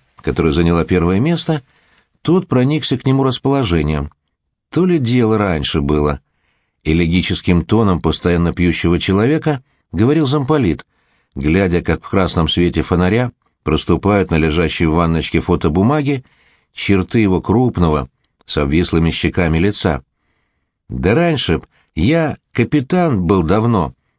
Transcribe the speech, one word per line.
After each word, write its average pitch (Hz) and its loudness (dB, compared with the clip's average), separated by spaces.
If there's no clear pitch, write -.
которая 78 -2
заняла 85 2
первое 90 0
место, 160 -2
тот 180 0
проникся 131 0
к - -4
нему 135 2
расположением. 87 -2
То 165 0
ли 175 2
дело 117 0
раньше 82 -2
было. 73 0
Элегическим 85 0
тоном 101 0
постоянно 85 0
пьющего 87 0
человека 135 0
говорил 135 2
замполит, 131 0
глядя, 85 0
как 82 -2
в - -14
красном 87 0
свете 85 0
фонаря 95 0
проступают 90 0
на 85 0
лежащей 80 0
в 78 2
ванночке 82 0
фотобумаге 127 0
черты 98 0
его 92 2
крупного, 87 0
с - -6
обвислыми 82 0
щеками 82 0
лица. 85 -2
"Да 71 0
раньше 156 0
б - -10
я 147 0
капитан 131 0
был 92 2
давно, 98 0